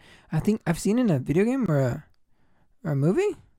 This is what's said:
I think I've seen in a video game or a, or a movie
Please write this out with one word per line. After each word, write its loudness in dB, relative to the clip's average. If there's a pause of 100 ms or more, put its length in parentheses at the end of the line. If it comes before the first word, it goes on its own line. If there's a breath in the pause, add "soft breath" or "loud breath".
(320 soft breath)
I 0
think 0
I've -2
seen 0
in 2
a 2
video 0
game -2
or 2
a, -2 (800)
or -4
a -2
movie 0 (220)